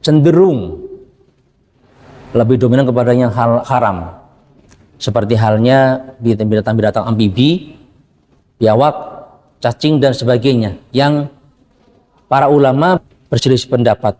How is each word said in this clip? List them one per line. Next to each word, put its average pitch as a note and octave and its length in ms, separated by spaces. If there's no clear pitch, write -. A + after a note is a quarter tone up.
cenderung D3+ 800
lebih A#2 240
dominan B2+ 320
kepada A#2+ 240
yang B2 160
hal, A#2 400
haram. G2 480
Seperti A2 400
halnya B2 640
binatang-binatang G#2+ 880
amfibi, A#2 720
biawak, A#2+ 400
cacing, D3 400
dan C3+ 160
sebagainya, A#2+ 720
yang C#3+ 400
para C#3 160
ulama D3 480
berselisih B2+ 400
pendapat. A2+ 520